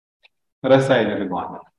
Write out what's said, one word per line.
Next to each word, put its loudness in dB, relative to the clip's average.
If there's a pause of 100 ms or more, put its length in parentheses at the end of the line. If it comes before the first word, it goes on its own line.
(640)
Raseinių 2
ligoninę -8 (160)